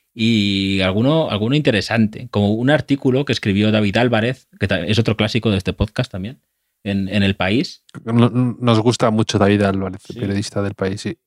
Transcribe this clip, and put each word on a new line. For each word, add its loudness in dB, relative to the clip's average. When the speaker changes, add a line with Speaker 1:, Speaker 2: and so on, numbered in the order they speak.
Speaker 1:
y 0
alguno, 2
alguno 0
interesante, 0
como 2
un 0
artículo 0
que -2
escribió 0
David 0
Álvarez, 0
que -2
ta-, -2
es 0
otro 0
clásico 0
de 2
este -4
podcast -4
también, -12
en, -4
en 0
El 0
País. -2
Speaker 2:
No-, 2
nos 2
gusta 2
mucho 0
David 4
Álvarez, -2
Speaker 1:
Sí. -14
Speaker 2:
periodista -4
del -6
País, -4
sí. -8